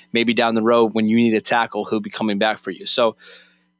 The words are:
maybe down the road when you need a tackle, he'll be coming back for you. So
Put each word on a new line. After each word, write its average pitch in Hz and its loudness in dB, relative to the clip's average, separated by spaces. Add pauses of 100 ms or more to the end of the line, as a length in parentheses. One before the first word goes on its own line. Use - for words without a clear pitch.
(120)
maybe 117 0
down 117 0
the 110 0
road 113 4
when 110 0
you 113 2
need 117 4
a 104 2
tackle, 113 -2
he'll 110 -4
be 101 -12
coming 107 -4
back 107 0
for 98 -10
you. 95 -12
So 113 -2 (640)